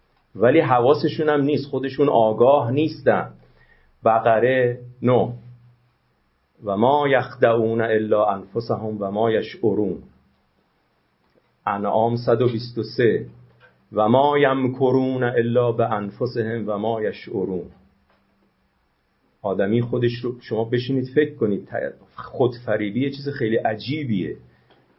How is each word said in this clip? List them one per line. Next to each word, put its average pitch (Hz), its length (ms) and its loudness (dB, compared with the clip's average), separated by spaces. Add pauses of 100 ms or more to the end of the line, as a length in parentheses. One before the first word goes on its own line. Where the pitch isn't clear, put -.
(360)
ولی 120 240 4
حواسشون 143 720 2
هم 147 120 2
نیست، 139 280 0
خودشون 135 400 0
آگاه 117 640 4
نیستن. 123 600 0 (720)
بقره 120 760 2 (220)
نه: 120 320 2 (1300)
«و 98 140 -2
ما 143 300 4
یخدعون 117 720 2
الا 107 440 2
انفسهم 104 720 -4
و 98 120 -4
ما 110 200 0
یشعرون.» 98 720 -2 (1600)
انعام 104 500 0
صد 120 260 0
و 123 60 2
بیست 117 300 -8
و 107 60 -4
سه: 107 420 0 (680)
«و 107 160 2
ما 143 280 4
یمکرون 131 840 0
الا 120 480 0
بانفسهم 113 960 -4
و 104 100 -4
ما 110 240 -4
یشعرون.» 92 640 -6 (1800)
آدمی 101 400 0
خودش 120 320 -2 (100)
رو، 120 180 -8
شما 110 220 -4
بشینید 123 520 -4
فکر 151 200 2
کنید، 104 340 -2 (460)
خودفریبی 107 880 -2
یه 139 80 -2
چیز 135 200 -10
خیلی 110 260 -2
عجیبیه، 110 800 -4 (640)